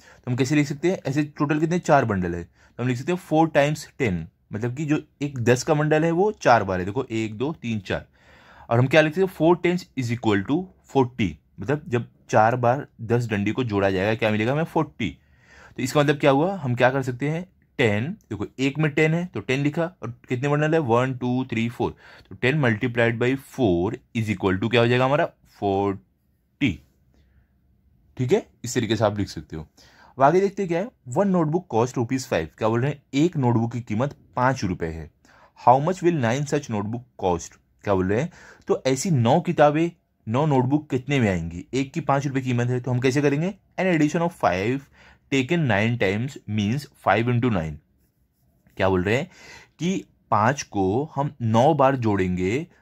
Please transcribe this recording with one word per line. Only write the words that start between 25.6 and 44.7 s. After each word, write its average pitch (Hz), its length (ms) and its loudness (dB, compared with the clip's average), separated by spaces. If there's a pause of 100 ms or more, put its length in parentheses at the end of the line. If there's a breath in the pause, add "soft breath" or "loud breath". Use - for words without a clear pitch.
फ़ोर्टी। 98 1200 -4 (1400)
ठीक 127 140 0
है, 208 140 0 (180)
इस 117 100 -8
तरीके 110 220 0
से 110 80 2
आप 104 140 0
लिख 95 100 -4
सकते - 280 -14
हो। 78 120 -12 (500 soft breath)
अब 131 40 2
आगे 165 180 4
देखते 202 220 -2
हैं 185 60 -4
क्या 165 120 -2
है, 233 100 -8 (180)
"One 160 180 0
notebook 180 360 0 (120)
cost 120 240 2
rupees 127 240 -4
five।" 82 240 -2 (120)
क्या 110 100 0
बोल 113 120 0
रहे 139 100 -2
हैं? - 120 -12 (120)
एक 156 220 2
नोटबुक 117 360 0
की 123 80 -8
कीमत 120 360 -4 (200)
पाँच 135 280 0
रुपये 87 260 -4
है। 80 200 -12 (580 soft breath)
"How 135 160 4
much 180 180 -4
will 165 220 2
nine 135 260 0
such 143 200 -4
notebook 110 300 -6 (240)
cost?" 87 320 -2 (280)
क्या 101 100 2
बोल 92 140 2
रहे 107 120 0
हैं? 170 120 -6 (360 loud breath)
तो - 180 -2
ऐसी 135 240 0
नौ 135 300 4
किताबें, 156 500 2 (380)
नौ 131 180 0
नोटबुक 139 440 2
कितने 139 300 -2
में 110 80 4
आएंगी? 85 360 -4 (100)
एक 135 180 -4
की 170 80 -6
पाँच 139 260 -2
रुपये 131 160 -2
कीमत 120 260 -2
है, 123 120 -2
तो 127 100 -6
हम 123 100 0
कैसे 135 220 2
करेंगे? 147 320 0 (260)
"An 185 60 0 (100)
addition 165 320 0
of 175 40 -6 (120)
five 104 360 0 (540 soft breath)